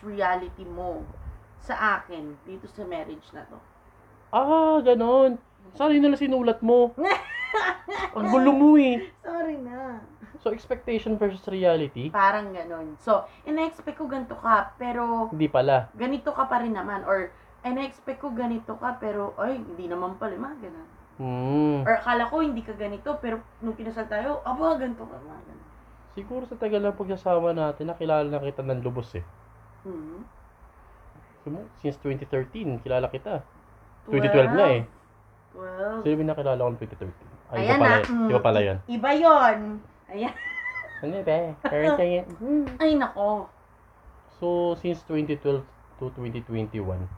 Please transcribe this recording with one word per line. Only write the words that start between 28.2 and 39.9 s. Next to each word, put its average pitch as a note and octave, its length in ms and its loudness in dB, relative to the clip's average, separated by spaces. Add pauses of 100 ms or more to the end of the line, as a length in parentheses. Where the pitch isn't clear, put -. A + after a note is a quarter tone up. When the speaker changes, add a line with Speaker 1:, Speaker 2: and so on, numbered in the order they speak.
Speaker 2:
na D3 160 -4
kita C#3 240 -6
ng C3 160 -2
lubos B2 320 -6
eh. - 120 -8 (600)
Speaker 1:
Hmm. E3+ 400 -12 (1160)
Speaker 2:
Sumu-, F3 260 -10 (100)
since C#3+ 180 -6
twenty C#3 280 -6
thirteen, C3+ 560 -4
kilala B2+ 260 -2
kita. - 380 -8 (580)
Speaker 1:
Twelve. - 80 -20
Speaker 2:
Twenty C#3 180 2
twelve C3 240 6
nga F3+ 180 6
eh. A#2 120 2 (680)
Speaker 1:
Twelve. F#3+ 520 -8
Speaker 2:
Sino D3+ 140 2
ba D#3 100 -2
nakilala C#3 320 -2
ko B2 100 2
ng A#2 100 -4
twenty A2 200 -12
thirteen? - 300 -12 (200)
Ay, - 180 -2
iba - 20 2
Speaker 1:
Ayan C4+ 100 6
Speaker 2:
pala - 120 8
Speaker 1:
na. - 100 6
Speaker 2:
yun. A#3 300 0
Iba B2 100 6
pala G#2+ 180 4
Speaker 1:
Mm, G#2 60 4
Speaker 2:
yun. F#2+ 140 0
Speaker 1:
i-, A#3+ 140 -8
iba A#3+ 200 0
yun. D4 460 8 (500)